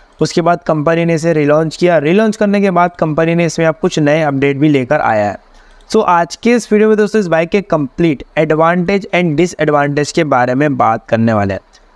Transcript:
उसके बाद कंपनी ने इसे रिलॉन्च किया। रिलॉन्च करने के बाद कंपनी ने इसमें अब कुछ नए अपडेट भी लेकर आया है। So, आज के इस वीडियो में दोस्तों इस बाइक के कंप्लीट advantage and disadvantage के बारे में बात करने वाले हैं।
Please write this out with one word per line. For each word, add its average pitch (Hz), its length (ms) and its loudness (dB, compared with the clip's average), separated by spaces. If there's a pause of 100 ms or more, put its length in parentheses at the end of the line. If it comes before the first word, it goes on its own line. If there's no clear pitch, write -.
(200)
उसके 156 220 -2
बाद 170 200 0
कंपनी 165 420 0
ने 170 100 0
इसे 165 180 0
रिलॉन्च 151 440 0
किया। 175 220 2
रिलॉन्च 196 380 0
करने 202 240 0
के 196 100 2
बाद 175 280 0
कंपनी 165 360 0
ने 170 120 0
इसमें 165 200 -2
अब 160 160 0
कुछ 180 160 -2
नए 151 240 2
अपडेट 139 340 0
भी 143 120 2
लेकर 139 320 0
आया 107 280 0
है। 95 100 -8 (520)
So, 220 120 2
आज 170 340 0
के 233 160 0
इस 240 200 -2
वीडियो 214 160 4
में 214 80 4
दोस्तों 214 240 0
इस 196 60 -2
बाइक 165 220 0
के 208 140 -2
कंप्लीट 156 640 -2 (140)
advantage 170 760 0
and 175 260 0
disadvantage 147 720 -2
के 170 120 0
बारे 127 300 0
में 139 220 0
बात 113 320 -2
करने 113 240 0
वाले 101 220 0
हैं। 92 60 -10 (360)